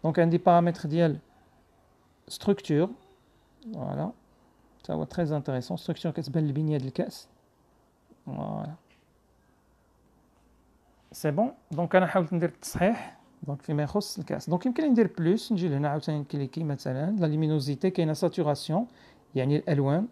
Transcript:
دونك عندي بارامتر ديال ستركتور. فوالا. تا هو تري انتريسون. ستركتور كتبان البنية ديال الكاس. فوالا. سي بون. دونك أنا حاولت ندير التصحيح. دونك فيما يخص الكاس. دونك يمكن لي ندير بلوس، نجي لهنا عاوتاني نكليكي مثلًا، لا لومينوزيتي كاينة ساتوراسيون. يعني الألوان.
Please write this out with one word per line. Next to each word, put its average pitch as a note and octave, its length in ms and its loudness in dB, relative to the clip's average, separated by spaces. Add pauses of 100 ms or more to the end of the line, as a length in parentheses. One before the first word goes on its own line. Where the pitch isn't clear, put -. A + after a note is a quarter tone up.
دونك D#3+ 160 0
عندي E3+ 180 4
بارامتر E3+ 520 4
ديال D#3 300 2 (1080)
ستركتور. F#3+ 600 0 (840)
فوالا. D#3 380 -6 (720)
تا - 100 -6
هو D#3 100 -2
تري D#3 340 -2
انتريسون. C3+ 400 -4
ستركتور - 340 -6
كتبان D#3 340 -2
البنية D3+ 320 0
ديال C3 100 -4
الكاس. - 400 -6 (1000)
فوالا. - 480 -8 (2500)
سي D#3 200 -2
بون. G#3+ 220 0 (180)
دونك E3+ 240 -2
أنا F#3 120 6
حاولت F3+ 260 0
ندير E3+ 160 2
التصحيح. - 680 -2 (260)
دونك C#3+ 180 -6
فيما D3 220 -2
يخص - 340 -4
الكاس. D3+ 320 -6
دونك F3 160 0
يمكن B3+ 180 0
لي D4+ 60 2
ندير A3+ 280 4
بلوس، F3+ 340 2
نجي F3+ 180 2
لهنا C#3+ 200 0
عاوتاني D3+ 300 -2
نكليكي C#3+ 440 -4
مثلًا، C#3+ 480 -2
لا F#3+ 140 2
لومينوزيتي D3+ 640 2
كاينة E3 240 0
ساتوراسيون. D#3 760 0 (480)
يعني C3+ 220 2
الألوان. D3 540 2